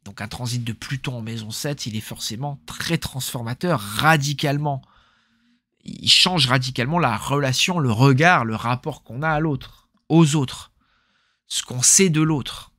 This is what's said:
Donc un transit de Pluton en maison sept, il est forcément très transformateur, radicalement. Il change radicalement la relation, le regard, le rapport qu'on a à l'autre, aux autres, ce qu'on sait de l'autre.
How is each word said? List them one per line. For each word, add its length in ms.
Donc 160
un 80
transit 340
de 100
Pluton 460
en 40
maison 280
sept, 360
il 100
est 40
forcément 640
très 320
transformateur, 800
radicalement. 1000
Il 260
change 360
radicalement 520
la 180
relation, 640
le 140
regard, 520
le 120
rapport 460
qu'on 200
a 80
à 100
l'autre, 480
aux 280
autres, 360
ce 160
qu'on 200
sait 280
de 100
l'autre. 580